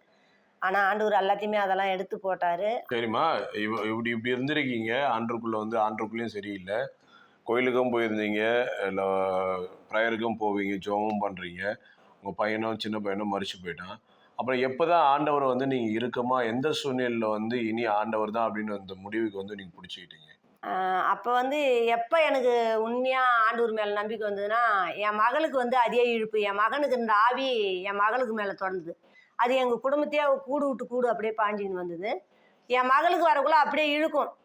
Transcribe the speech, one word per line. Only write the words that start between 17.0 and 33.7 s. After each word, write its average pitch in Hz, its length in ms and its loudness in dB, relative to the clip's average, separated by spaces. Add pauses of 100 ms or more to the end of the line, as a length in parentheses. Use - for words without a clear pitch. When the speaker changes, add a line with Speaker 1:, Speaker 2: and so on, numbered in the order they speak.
Speaker 2:
வந்து 110 380 -2
இனி 113 180 -2
ஆண்டவர் 107 440 0
தான் 113 160 0
அப்படின்னு 107 320 -4
அந்த 95 160 -14
முடிவுக்கு 104 440 -4
வந்து 98 160 -8
நீங்க 95 180 -14
பிடிச்சிக்கிட்டீங்க? 87 540 -18 (360)
Speaker 1:
ஆ, - 80 -6 (320)
அப்ப 202 300 0
வந்து 254 540 2
எப்ப 233 360 2
எனக்கு 240 600 4
உண்மையா 254 400 0 (220)
ஆண்டவர் 233 280 2
மேல 208 200 -2
நம்பிக்கை 208 380 -2
வந்ததுன்னா, 202 320 0 (340)
என் 208 180 0
மகளுக்கு 254 420 2
வந்து 247 200 2
அதே 240 340 4
இழுப்பு. 220 300 0
என் 202 140 0
மகனுக்கு 247 420 0
இந்த 226 180 0
ஆவி 247 340 4 (340)
என் 202 140 -4
மகளுக்கு 220 380 0
மேல 202 180 -4
தொடர்ந்தது. 185 420 -6 (440)
அது 247 180 2
எங்க 247 220 0
குடும்பத்தையே 294 460 0 (200)
கூடு 285 220 0
விட்டு 254 200 -4
கூடு 240 220 0
அப்படியே 220 280 -2
பாஞ்சுக்கின்னு 202 460 -2
வந்தது. 175 280 -6 (600)
என் 254 160 2
மகளுக்கு 320 420 4
வரக்குள்ள 294 300 4
அப்படியே 294 300 2